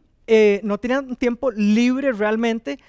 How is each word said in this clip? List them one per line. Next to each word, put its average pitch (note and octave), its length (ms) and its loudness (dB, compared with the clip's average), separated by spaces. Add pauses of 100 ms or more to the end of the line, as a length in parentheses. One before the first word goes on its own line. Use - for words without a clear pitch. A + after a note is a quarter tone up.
(280)
Eh, G#3+ 360 4
no G#3 140 -4
tenía B3 220 -2
un B3+ 160 -8
tiempo A#3+ 360 -2
libre A#3+ 640 0
realmente A3+ 760 -4